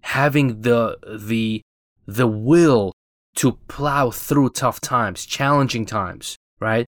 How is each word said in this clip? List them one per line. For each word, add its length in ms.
having 580
the, 380
the, 440
the 220
will 640
to 160
plow 420
through 400
tough 300
times, 440
challenging 640
times, 500
right? 260